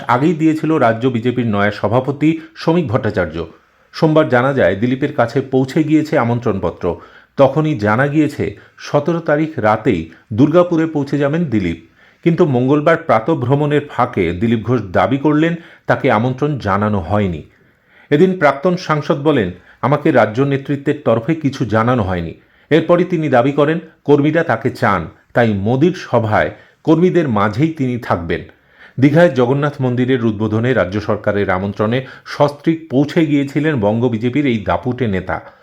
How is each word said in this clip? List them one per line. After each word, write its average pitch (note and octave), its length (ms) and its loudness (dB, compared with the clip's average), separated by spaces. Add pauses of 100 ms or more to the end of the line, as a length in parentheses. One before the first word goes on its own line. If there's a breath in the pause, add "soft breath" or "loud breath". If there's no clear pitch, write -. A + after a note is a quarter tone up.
আগেই C3+ 260 2
দিয়েছিল D#3 440 0
রাজ্য A#2 300 2
বিজেপির A#2+ 400 -2
নয়া G2+ 240 0
সভাপতি C#3 680 -2 (160 loud breath)
শ্রমিক E3 320 0
ভট্টাচার্য। F2+ 600 -2 (460 soft breath)
সোমবার D#3 360 2
জানা B2 240 0
যায়, A2+ 220 2
দিলীপের C3 380 -2
কাছে B2 280 -2
পৌঁছে C3 420 0
গিয়েছে D3+ 340 0
আমন্ত্রণপত্র। G2+ 760 -2 (420 loud breath)
তখনই D3+ 380 2
জানা A2 320 2
গিয়েছে, C#3+ 480 -2 (220 loud breath)
সতেরো E3 420 -2
তারিখ D#3 400 -2
রাতেই G#2+ 500 0 (240 loud breath)
দুর্গাপুরে D#3+ 520 4
পৌঁছে D3 320 -4
যাবেন D3 280 0
দিলীপ। F#2+ 500 -4 (320 soft breath)
কিন্তু E3 200 4
মঙ্গলবার C#3+ 520 2
প্রাতঃভ্রমণের C#3+ 920 0
ফাঁকে G2 440 0
দিলীপ A2 300 0
ঘোষ A#2 180 -2 (100)
দাবি G2 260 2
করলেন, D3+ 380 0 (300 loud breath)
তাকে C3 260 0
আমন্ত্রণ C3 480 0
জানানো G2+ 400 0
হয়নি। F2 440 -2 (680 soft breath)
এদিন F#3 280 4
প্রাক্তন D3+ 380 2
সাংসদ D#3 480 -2
বলেন, C3 280 2 (300 soft breath)
"আমাকে D3 300 0
রাজ্য A2 300 2
নেতৃত্বের C#3 540 -2 (100)
তরফে A#2 300 0
কিছু C3+ 300 -4
জানানো A2 380 2
হয়নি।" F2 300 -4 (360 soft breath)
এরপরই D#3+ 340 2
তিনি D#3+ 260 -2
দাবি B2+ 220 4
করেন, D3+ 280 0 (240 loud breath)
কর্মীরা D3 400 2
তাকে A#2+ 260 -2
চান, G2 380 -2 (260 soft breath)
তাই A#2 200 2
মোদির C3 400 0
সভায় G#2+ 580 0 (320 soft breath)
কর্মীদের E3 440 2
মাঝেই A2 460 0
তিনি B2+ 240 -4
থাকবেন। F2 460 -4 (560 soft breath)
দীঘায় D3 300 6
জগন্নাথ C#3 520 0
মন্দিরের B2 440 0
উদ্বোধনে A2 480 0
রাজ্য G2 280 0
সরকারের G2+ 480 -2
আমন্ত্রণে G#2 560 -2 (200 loud breath)
সস্ত্রীক - 640 -2
পৌঁছে D3 360 2
গিয়েছিলেন C#3+ 540 0
বঙ্গ A2 280 2
বিজেপির B2 380 -2
এই A#2 140 0
দাপুটে A#2 480 -2
নেতা। F#2 340 -4 (220 loud breath)